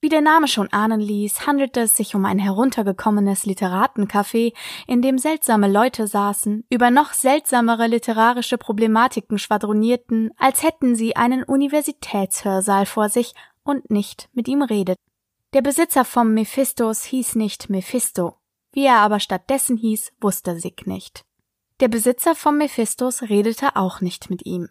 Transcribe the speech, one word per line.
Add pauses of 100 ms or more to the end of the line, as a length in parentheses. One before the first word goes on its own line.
Wie
der
Name
schon
ahnen
ließ,
handelte
es
sich
um
ein
heruntergekommenes
Literatencafé, (340)
in
dem
seltsame
Leute
saßen,
über
noch
seltsamere
literarische
Problematiken
schwadronierten,
als
hätten
sie
einen
Universitätshörsaal
vor
sich (300)
und
nicht
mit
ihm
redeten. (540)
Der
Besitzer
vom
Mephistos
hieß
nicht
Mephisto. (360)
Wie
er
aber
stattdessen
hieß,
wusste
Sig
nicht. (560)
Der
Besitzer
vom
Mephistos
redete
auch
nicht
mit
ihm.